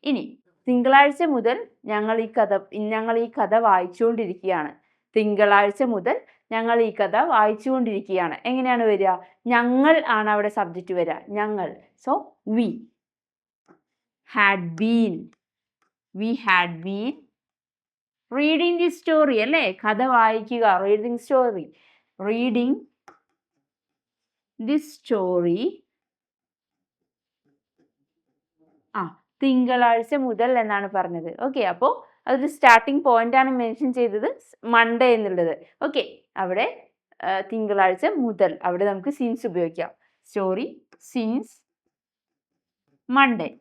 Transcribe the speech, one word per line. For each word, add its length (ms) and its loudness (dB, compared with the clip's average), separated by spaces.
ഇനി, 400 -6
"തിങ്കളാഴ്ച 560 4
മുതൽ 440 0
ഞങ്ങൾ 360 -2
ഈ 100 -6
കഥ, 280 0
ഞങ്ങൾ 460 -2
ഈ 100 -4
കഥ 260 -2
വായിച്ചുകൊണ്ടിരിക്കുകയാണ്." 1200 0
തിങ്കളാഴ്ച 680 4
മുതൽ 380 -2
ഞങ്ങൾ 300 0
ഈ 180 0
കഥ 160 0
വായിച്ചുകൊണ്ടിരിക്കുകയാണ്. 1300 0
എങ്ങനെയാണ് 380 0
വരിക? 260 2
ഞങ്ങൾ 600 4
ആണ് 220 0
അവിടെ 200 0
സബ്ജക്റ്റ് 440 -6
വരിക. 200 -2
ഞങ്ങൾ. 460 -6
So, 120 -2
we 140 0
had 320 0
been, 600 -2
we 120 -4
had 580 0
been 360 -8
reading 380 0
the 100 2
story 540 2
അല്ലേ? 300 0
കഥ 320 -2
വായിക്കുക, 800 2
reading 320 0
story. 500 -2
Reading 460 0
the 120 -2
story. 960 -2
ആ, 280 -8
തിങ്കളാഴ്ച 720 2
മുതൽ 440 0
എന്നാണ് 360 -2
പറഞ്ഞത്. 460 -6
ഓക്കെ, 180 -4
അപ്പോ 480 -2
അതൊരു 200 0
സ്റ്റാർട്ടിംഗ് 560 4
പോയിന്റ് 340 2
ആണ് 120 2
മെൻഷൻ 440 -2
ചെയ്തത്, 460 -2
Monday 380 2
എന്നുള്ളത്. 540 2
ഓക്കെ, 360 -6
അവിടെ, 520 -4
ആ, 160 -4
തിങ്കളാഴ്ച 640 0
മുതൽ, 580 0
അവിടെ 220 -2
നമുക്ക് 240 -4
since 380 -6
ഉപയോഗിക്കാം. 420 -4
Story 300 -2
since 460 -6
Monday. 680 0